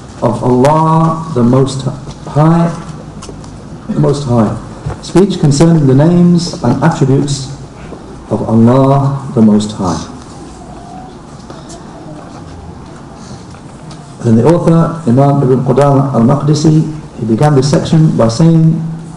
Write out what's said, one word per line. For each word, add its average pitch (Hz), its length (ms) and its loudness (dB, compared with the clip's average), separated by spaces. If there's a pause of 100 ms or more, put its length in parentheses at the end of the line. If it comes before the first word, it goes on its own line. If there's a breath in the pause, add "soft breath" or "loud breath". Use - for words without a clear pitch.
(220)
of 113 200 -2
Allah 156 920 2
the 123 80 2
Most 127 400 2
High, 165 880 0 (1160)
the 147 100 -2
Most 147 240 2
High. 117 320 0 (460)
Speech 180 380 2
concerning 160 460 4
the 131 80 4
names 175 600 4 (100)
and 120 180 0
attributes 143 720 0 (800)
of 107 180 -2
Allah 135 840 2
the 113 80 4
Most 104 300 4
High. 85 280 -4 (4000)
Then 113 120 4
the 117 120 4
author, 165 560 2
Imam 139 380 2
Ibn 127 260 2
Qudama 135 460 2
al-Maqdisi, 147 640 2 (400)
he 113 60 -4
began 143 280 2
this 131 140 2
section 156 480 2
by 113 120 2
saying, 160 520 4 (360)